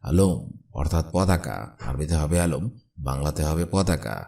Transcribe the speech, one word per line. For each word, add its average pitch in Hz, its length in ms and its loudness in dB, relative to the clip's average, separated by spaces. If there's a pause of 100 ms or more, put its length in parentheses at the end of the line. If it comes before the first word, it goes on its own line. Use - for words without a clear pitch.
আলম 87 360 4 (340)
অর্থাৎ 82 380 0
পতাকা, 90 460 0 (220)
আরবিতে 71 360 -2
হবে 78 240 2
আলম, 85 240 0 (360)
বাংলাতে 71 440 -2
হবে 80 220 0
পতাকা। 85 500 0 (120)